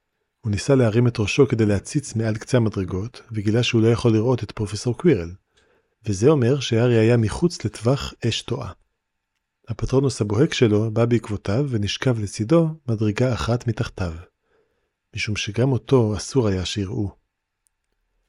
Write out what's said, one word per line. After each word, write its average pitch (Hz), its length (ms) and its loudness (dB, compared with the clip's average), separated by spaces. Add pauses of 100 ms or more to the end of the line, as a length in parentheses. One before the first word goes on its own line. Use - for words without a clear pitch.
(420)
הוא 107 100 -4
ניסה 117 240 2
להרים 120 320 4
את 113 120 -2
ראשו 117 280 4
כדי 110 180 2
להציץ 104 500 -2
מעל 110 220 -2
קצה - 200 -2
המדרגות, 101 640 -4 (100)
וגילה 107 320 0
שהוא 113 180 2
לא 110 60 4
יכול 117 260 2
לראות 117 300 0
את - 80 -10
פרופסור 107 460 -6
קווירל, 90 340 2 (720)
וזה 104 240 2
אומר 135 300 4
שהארי 117 380 2
היה 113 200 4
מחוץ 117 480 -2
לטווח 113 480 -2 (120)
אש 110 160 -2
תועה. 98 300 -8 (960)
הפטרונוס 123 540 -2
הבוהק 107 320 2
שלו 110 380 2
בא 117 140 2
בעקבותיו 113 640 -2
ונשכב 113 500 -2
לצידו 147 500 0 (180)
מדרגה 113 460 0
אחת 117 340 -2
מתחתיו, 92 460 -6 (1000)
משום 107 200 -6
שגם 117 360 -2
אותו 113 460 2
אסור 117 300 -2
היה 92 180 0
שיראו. 98 460 -6 (1160)